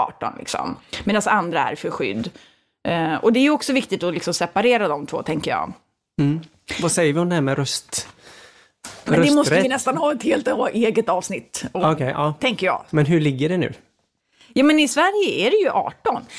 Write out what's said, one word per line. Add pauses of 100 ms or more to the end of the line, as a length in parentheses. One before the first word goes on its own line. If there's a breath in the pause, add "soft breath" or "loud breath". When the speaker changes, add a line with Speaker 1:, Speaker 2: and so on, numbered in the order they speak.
Speaker 1:
arton,
liksom. (280 loud breath)
Medan
andra
är
för
skydd. (580 soft breath)
Eh,
och
det
är
ju
också
viktigt
att
liksom
separera
de
två,
tänker
jag. (480)
Speaker 2:
Mm. (420)
Vad
säger
vi
om
det
här
med
röst-, (1000 loud breath)
Speaker 1:
Men
det
måste
vi
Speaker 2:
rösträtt?
Speaker 1:
nästan
ha
ett
helt (260)
eget
avsnitt
om,
Speaker 2:
Okej,
ja.
Speaker 1:
tänker
jag.
Speaker 2:
Men
hur
ligger
det
nu? (800 soft breath)
Speaker 1:
Ja,
men
i
Sverige
är
det
ju
arton. (180 loud breath)